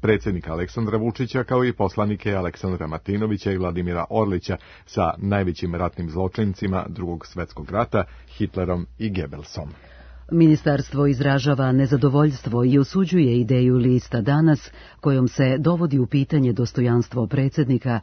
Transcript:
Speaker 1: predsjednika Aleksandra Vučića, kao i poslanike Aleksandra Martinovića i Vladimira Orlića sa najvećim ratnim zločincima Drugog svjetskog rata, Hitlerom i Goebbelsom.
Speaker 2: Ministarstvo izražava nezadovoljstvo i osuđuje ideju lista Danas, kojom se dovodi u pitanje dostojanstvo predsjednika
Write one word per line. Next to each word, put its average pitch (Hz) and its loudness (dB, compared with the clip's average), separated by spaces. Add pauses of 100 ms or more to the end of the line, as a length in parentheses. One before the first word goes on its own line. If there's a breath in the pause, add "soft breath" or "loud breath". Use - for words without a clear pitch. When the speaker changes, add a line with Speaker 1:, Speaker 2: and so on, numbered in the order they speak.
Speaker 1:
predsjednika 98 0
Aleksandra 101 -4
Vučića, 117 -4
kao 127 0
i 123 0
poslanike 104 -2
Aleksandra 90 -6
Martinovića 101 -4
i 92 -2
Vladimira 87 -4
Orlića 98 -2 (300 loud breath)
sa 85 -2
najvećim 92 -4
ratnim 85 -6
zločincima 92 -4
Drugog 85 -10
svjetskog 80 -12
rata, 107 -2 (240 soft breath)
Hitlerom 90 -4 (120)
i 110 -6
Goebbelsom. 73 -10 (600 loud breath)
Speaker 2:
Ministarstvo 147 4
izražava 135 2
nezadovoljstvo 131 2
i 131 4
osuđuje 151 2
ideju 127 4
lista 123 2
Danas, 147 2 (280 loud breath)
kojom 131 2
se 131 2
dovodi 160 0
u 123 2
pitanje 135 2
dostojanstvo 120 0
predsjednika 131 0